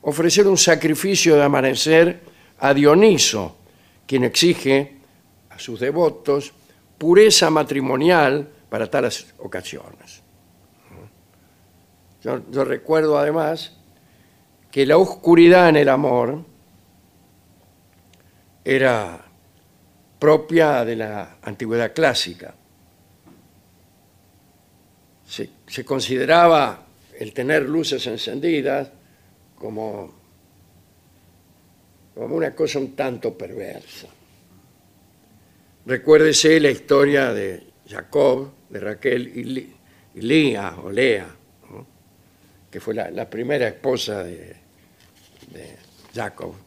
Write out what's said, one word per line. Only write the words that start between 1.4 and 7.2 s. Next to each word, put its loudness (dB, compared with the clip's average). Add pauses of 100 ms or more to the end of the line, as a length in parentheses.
amanecer 2 (400)
a 2
Dioniso, 4 (480)
quien -2
exige 0 (520)
a -20
sus -14
devotos -4 (440)
pureza 4